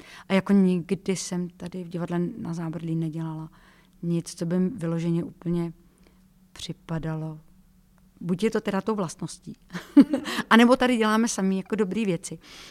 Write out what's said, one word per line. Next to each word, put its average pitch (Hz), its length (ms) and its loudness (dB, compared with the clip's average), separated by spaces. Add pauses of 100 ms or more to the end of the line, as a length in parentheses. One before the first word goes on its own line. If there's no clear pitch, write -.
(280)
A 196 60 0
jako 190 180 4
nikdy 185 640 2
jsem 180 340 -6
tady 180 340 -12
v 170 40 -16
divadle 175 300 -4 (200)
na 170 160 -6
Zábradlí 165 420 -4
nedělala 160 540 -6 (520)
nic, 170 320 -4
co 175 120 -6
by 175 120 0
mi 185 120 2
vyloženě 170 540 -2
úplně 170 480 -4 (800)
připadalo. 160 880 -8 (800)
Buď 175 220 -2
je 220 80 2
to 220 100 0
teda 196 200 -2
tou 220 140 -2
vlastností, 185 640 -8 (460)
<laughs> - 480 -2
anebo 233 260 10
tady 254 200 2
děláme 220 320 2
sami 190 280 0
jako 185 200 -4
dobrý 208 280 -2
věci. 165 340 -4 (320)